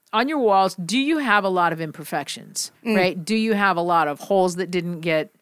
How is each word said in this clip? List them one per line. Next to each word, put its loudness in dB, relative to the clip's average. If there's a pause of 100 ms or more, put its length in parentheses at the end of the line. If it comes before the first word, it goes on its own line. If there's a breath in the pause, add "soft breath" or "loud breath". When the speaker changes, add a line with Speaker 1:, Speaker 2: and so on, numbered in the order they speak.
(120)
Speaker 1:
on 0
your -2
walls, 4
do -4
you 0
have 2
a 0
lot 2
of -6
imperfections, -8 (120)
Speaker 2:
Mm. 0
Speaker 1:
right? 0
Do -2
you 0
have 2
a -2
lot 2
of -6
holes 0
that -6
didn't -4
get, 0 (120)